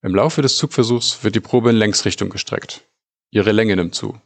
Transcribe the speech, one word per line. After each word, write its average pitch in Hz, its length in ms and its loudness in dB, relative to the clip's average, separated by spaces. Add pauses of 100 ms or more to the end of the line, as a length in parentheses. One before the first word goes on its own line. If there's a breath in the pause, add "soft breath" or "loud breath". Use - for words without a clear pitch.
Im 92 140 -2
Laufe 147 260 2
des 135 160 0
Zugversuchs 120 640 -2
wird 110 120 0
die 110 60 0
Probe 120 280 2
in 117 60 4
Längsrichtung 104 540 0
gestreckt. - 520 -10 (480)
Ihre 104 220 2
Länge 107 240 2
nimmt 87 180 -2
zu. - 320 -10